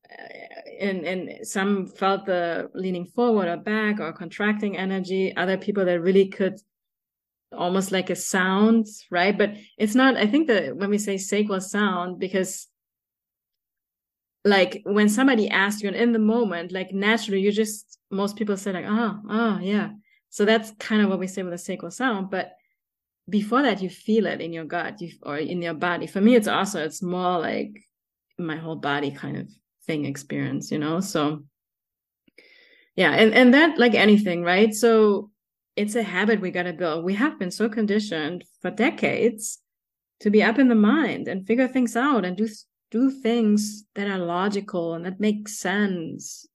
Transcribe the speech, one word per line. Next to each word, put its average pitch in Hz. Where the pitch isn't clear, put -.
Uh, -
and, 190
and 180
some 196
felt 196
the 175
leaning 185
forward 220
or 170
back 214
or 160
contracting 202
energy. 190
Other 185
people 202
that 175
really 196
could 202
almost 185
like 185
a 175
sound, 202
right? 185
But 208
it's 208
not, 254
I 214
think 302
that 175
when 196
we 208
say 202
sacral 202
sound, 180
because, 185
like, 190
when 208
somebody 240
asks 202
you 202
and -
in 240
the 220
moment, 208
like, 190
naturally, 202
you 202
just, 208
most 202
people 208
say, 196
like, 175
"Oh, 214
oh, 214
yeah." 202
So -
that's 220
kind 214
of 202
what 190
we 185
say 190
with 175
a 175
sacral 180
sound. 202
But 185
before 208
that, 233
you 185
feel 214
it -
in 165
your 165
gut, 170
you, 170
or 143
in 170
your 170
body. 165
For 190
me, 240
it's 214
also, 185
it's 156
more 180
like 113
my 160
whole 160
body 143
kind 143
of 135
thing 151
experience, 139
you 156
know? 156
So, 156
yeah. 175
And, 214
and 247
that, 320
like 233
anything, 202
right? 196
So 220
it's 208
a 233
habit 196
we 180
gotta 180
build. 165
We 190
have 294
been 180
so 220
conditioned 202
for 185
decades -
to 214
be 208
up 214
in 262
the 240
mind 214
and 190
figure 247
things 254
out 247
and 180
do, 220
do 262
things 214
that 202
are 196
logical 180
and 170
that 190
make 214
sense. 185